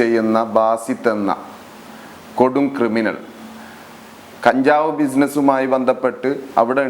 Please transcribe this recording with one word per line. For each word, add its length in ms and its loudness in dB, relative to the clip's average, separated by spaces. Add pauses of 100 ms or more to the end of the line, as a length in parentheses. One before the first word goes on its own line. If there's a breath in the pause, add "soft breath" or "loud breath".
ചെയ്യുന്ന 360 2 (200)
ബാസിത്ത് 580 0
എന്ന 160 -2 (1080 loud breath)
കൊടും 260 2 (100)
ക്രിമിനൽ, 400 -2 (1300 loud breath)
കഞ്ചാവ് 540 4
ബിസിനസ്സുമായി 720 0
ബന്ധപ്പെട്ട് 560 0 (320)
അവിടെ 300 2